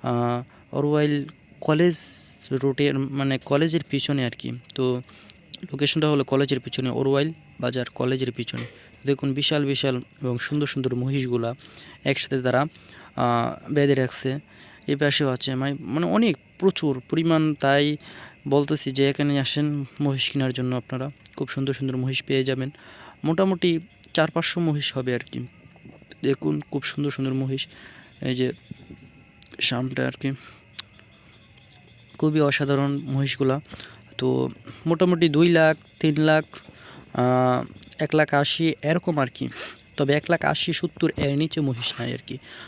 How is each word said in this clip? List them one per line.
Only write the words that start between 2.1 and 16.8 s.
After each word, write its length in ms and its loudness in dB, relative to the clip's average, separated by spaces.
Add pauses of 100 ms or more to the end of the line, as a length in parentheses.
রোডের, 480 0
মানে 380 -2
কলেজের 520 2
পিছনে 360 0
আর 60 -2
কি। 200 -10 (240)
তো 260 0 (600)
লোকেশনটা 500 0
হলো 120 2
কলেজের 360 2
পিছনে, 300 -4
অরওয়াইল 440 0 (260)
বাজার 300 -2
কলেজের 420 -2
পিছনে। 340 -8 (400)
দেখুন 280 0
বিশাল 320 0
বিশাল 360 0 (200)
এবং 160 -2
সুন্দর 300 -2
সুন্দর 280 -2
মহিষগুলা 580 -2 (500)
একসাথে 380 0
তারা, 200 2
আহ, 1120 -2
বেঁধে 220 4
রাখছে। 440 -2 (480)
এই 80 2
পাশেও 340 2
আছে, 260 -2
মানে, 240 -2
মানে 260 -2
অনেক 300 2 (240)
প্রচুর 500 0